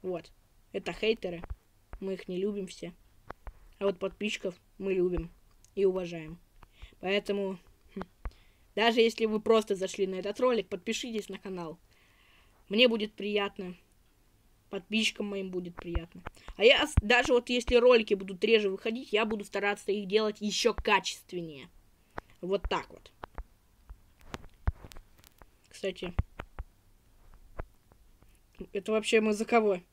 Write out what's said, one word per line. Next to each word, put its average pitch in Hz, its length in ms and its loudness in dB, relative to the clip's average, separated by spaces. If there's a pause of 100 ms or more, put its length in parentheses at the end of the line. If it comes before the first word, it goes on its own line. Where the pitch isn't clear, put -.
Вот. 180 280 -8 (420)
Это 190 200 -6
хейтеры. 185 500 -2 (580)
Мы 190 140 -6
их - 140 -14
не 180 100 -4
любим 202 300 -4
все. 175 240 -14 (840)
А 196 80 -6
вот 196 120 2
подписчиков 190 560 -6 (240)
мы 190 160 -2
любим 175 360 0 (440)
и 196 100 2
уважаем. 175 540 -2 (640)
Поэтому, 196 580 -2 (360)
хм, 190 80 -8 (720)
даже 233 260 4
если 226 260 2
вы 214 140 0
просто 220 360 2
зашли 190 300 -2
на 185 100 -6
этот - 240 -6
ролик, 240 280 0
подпишитесь 220 600 -6
на 190 100 -12
канал. 175 400 -10 (920)
Мне 233 200 6
будет 214 240 -2
приятно. 202 640 -4 (960)
Подписчикам 208 560 -2
моим 196 240 -6
будет 180 240 -6
приятно. 170 480 -12 (340)
А 190 80 2
я 269 220 8
с-, 294 160 -10
даже 247 300 4
вот 240 180 4
если 247 260 2
ролики 233 380 8
будут 190 300 -4
реже 214 260 6
выходить, 226 420 -6
я 302 120 2
буду 214 200 -4
стараться 202 480 -2
их 202 160 -2
делать 208 320 0
еще 208 340 0
качественнее. 175 960 -2 (720)
Вот 185 280 -2
так 175 220 -2
вот. - 220 -20 (2500)
Кстати, 180 420 -8 (2500)
это 202 200 -4
вообще 220 280 4
мы 214 120 2
за 208 120 -2
кого? 214 360 4 (120)